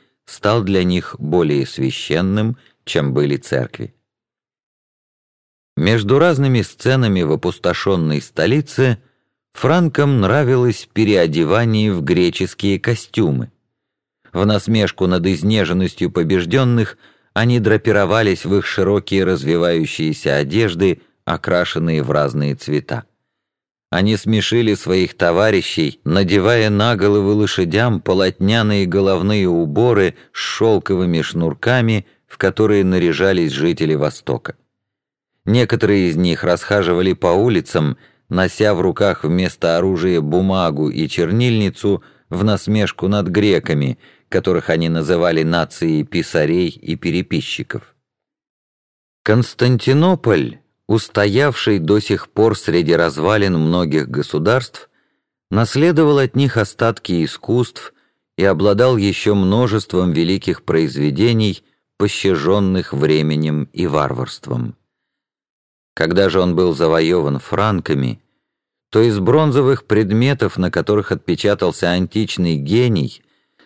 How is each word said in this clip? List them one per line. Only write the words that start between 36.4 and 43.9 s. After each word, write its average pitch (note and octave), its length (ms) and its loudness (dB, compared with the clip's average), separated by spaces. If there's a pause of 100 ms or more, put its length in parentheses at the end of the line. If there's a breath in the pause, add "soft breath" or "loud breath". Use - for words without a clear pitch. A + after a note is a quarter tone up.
расхаживали F2+ 680 0
по - 160 -2
улицам, F2 680 0 (320 soft breath)
нося F#2 460 0
в E2+ 60 -2
руках F#2 440 0
вместо E2+ 520 0
оружия F2+ 440 0
бумагу E2 680 0
и D#2 200 -4
чернильницу G#2 960 -2 (240 soft breath)
в F2+ 160 -4
насмешку G#2 640 -2
над G#2 180 0
греками, E2+ 720 0 (300 soft breath)